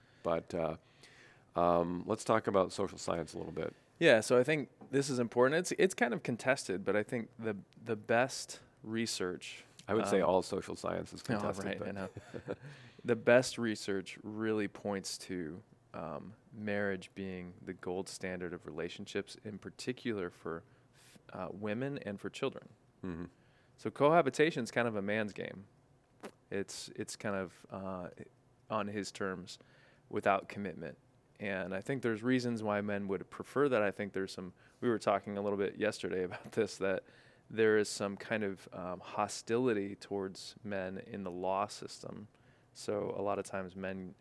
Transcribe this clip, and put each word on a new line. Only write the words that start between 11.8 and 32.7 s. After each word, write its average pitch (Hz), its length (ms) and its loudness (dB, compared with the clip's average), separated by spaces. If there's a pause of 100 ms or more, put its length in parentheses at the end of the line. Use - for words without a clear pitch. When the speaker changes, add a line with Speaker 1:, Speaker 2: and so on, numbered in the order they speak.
Speaker 2:
I 98 40 -6
know. 98 180 -6 (380)
Speaker 1:
<laughs> - 80 -4 (500)
Speaker 2:
The 120 100 4
best 120 440 6
research 104 640 -2
really 107 440 0
points 98 520 -4 (100)
to, 90 320 -4 (320)
um, 82 400 -8 (240)
marriage 101 560 -2
being 92 400 -8 (100)
the 92 100 -8
gold 90 360 -4
standard 90 460 -6
of 82 100 -14
relationships, 85 800 -6
in 104 140 -10
particular 101 720 -4
for, 82 320 -8 (680)
uh, 95 180 -6
women 113 540 -4
and 101 140 -6
for 98 100 -6
children. - 380 -4 (380)
Speaker 1:
Mm-hmm. 87 200 -6 (520)
Speaker 2:
So - 120 -6
cohabitation's 147 840 4
kind 120 160 2
of 110 80 -2
a 101 60 -2
man's 104 320 -2
game. - 320 -10 (840)
It's, - 460 -6
it's - 200 -6
kind 104 200 -2
of, 92 180 -4 (180)
uh, 95 360 -6 (640)
on 107 180 0
his 101 240 -4
terms 92 480 -6 (500)
without 98 380 4
commitment. 82 500 -6 (420)
And 95 360 -2
I 95 60 -2
think 139 200 -2
there's 110 220 0
reasons 120 400 2
why 104 180 2